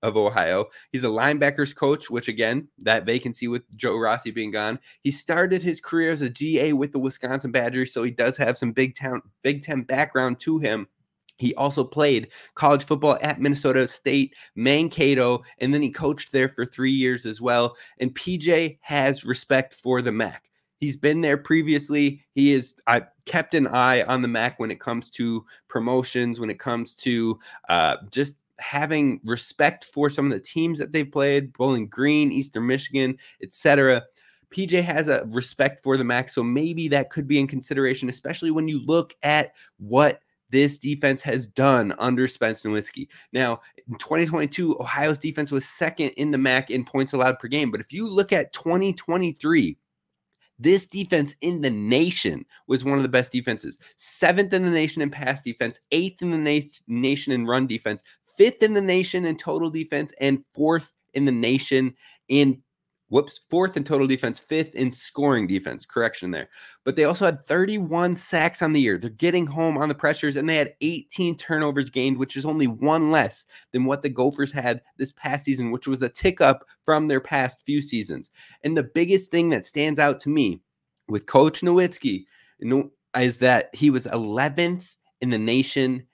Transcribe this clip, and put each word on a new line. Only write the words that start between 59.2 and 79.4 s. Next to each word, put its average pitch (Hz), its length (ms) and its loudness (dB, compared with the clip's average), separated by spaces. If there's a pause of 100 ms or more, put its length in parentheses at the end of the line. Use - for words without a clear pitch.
in 156 100 0
total 160 360 -4
defense, 151 500 -4
and 139 220 2 (100)
fourth 156 400 0 (220)
in 139 100 2
the 139 60 2
nation 127 640 0 (320)
in, 135 340 4 (480)
whoops, 143 400 0
fourth 185 280 0
in 143 60 -4
total 139 240 2
defense, 131 320 -2
fifth 156 340 -4
in 127 180 -2
scoring 135 540 0
defense. 92 400 -6
Correction 113 460 -4
there. 76 180 -8 (340)
But 135 120 -2
they 156 80 4
also 175 220 2
had 147 180 0
thirty-one 180 720 0
sacks 170 460 -2
on 160 120 0
the 147 80 4
year. 104 160 2
They're 110 140 -8
getting 170 340 0
home 156 320 -2
on 147 100 0
the 143 80 -2
pressures, 147 400 -2
and 147 140 -2
they 160 60 2
had 147 260 0
eighteen 165 560 -4
turnovers 143 540 -2
gained, 131 260 0
which 131 180 -6
is 139 100 -8
only 156 200 0
one 151 460 2
less 139 340 0 (260)
than 127 140 0
what 139 160 0
the 147 80 -2
Gophers 135 420 -2
had 123 300 -2 (160)
this 135 140 -6
past 143 340 -6
season, 127 240 -2
which 127 180 -6
was 135 140 -2
a 123 80 0
tick 185 320 0
up 135 240 4 (200)
from 156 220 2
their 135 140 2
past 131 460 -4
few 143 160 0
seasons. 110 480 -8 (320)
And 156 120 0
the 147 80 0
biggest 175 460 0
thing 170 220 2